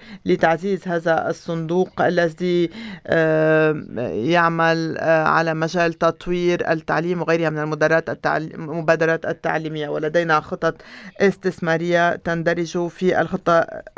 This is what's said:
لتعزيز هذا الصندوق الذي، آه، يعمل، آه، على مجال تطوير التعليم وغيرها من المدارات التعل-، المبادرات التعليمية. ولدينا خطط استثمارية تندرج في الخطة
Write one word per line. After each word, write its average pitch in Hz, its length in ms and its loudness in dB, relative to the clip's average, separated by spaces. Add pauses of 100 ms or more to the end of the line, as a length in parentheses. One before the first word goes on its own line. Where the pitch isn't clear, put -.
(260)
لتعزيز 175 600 0
هذا 170 420 0
الصندوق 165 720 -2
الذي، 175 680 2 (380)
آه، 156 760 2 (300)
يعمل، 165 840 2
آه، 160 260 2
على 160 300 2
مجال 165 400 0
تطوير 175 760 0
التعليم 165 500 -2
وغيرها 165 280 0
من 156 100 -4
المدارات 156 500 0
التعل-، 156 440 -2
المبادرات 160 720 0
التعليمية. 156 640 -4
ولدينا 156 500 0
خطط 160 360 -4 (460)
استثمارية 175 960 0
تندرج 170 720 -2
في 175 340 0
الخطة 170 460 2 (300)